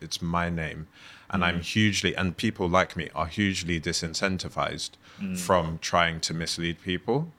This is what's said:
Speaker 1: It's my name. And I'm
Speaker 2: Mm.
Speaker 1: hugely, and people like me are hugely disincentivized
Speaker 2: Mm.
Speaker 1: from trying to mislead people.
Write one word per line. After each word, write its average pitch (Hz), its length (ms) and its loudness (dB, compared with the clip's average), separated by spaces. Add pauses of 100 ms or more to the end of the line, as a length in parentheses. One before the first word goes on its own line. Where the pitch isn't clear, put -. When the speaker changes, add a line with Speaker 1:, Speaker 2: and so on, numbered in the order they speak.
Speaker 1:
It's - 200 -8
my 85 280 0
name. 78 380 -4 (440)
And 92 140 2
I'm 85 140 2
Speaker 2:
Mm. 82 40 -6
Speaker 1:
hugely, 98 520 2
and 90 200 0
people 104 320 0
like 87 280 4
me 80 180 -6
are 78 140 -2
hugely 90 520 0
disincentivized 82 1120 -2 (300)
Speaker 2:
Mm. 92 160 -4
Speaker 1:
from 87 420 4
trying 82 420 2
to - 120 -2
mislead 85 480 -4
people. 117 580 0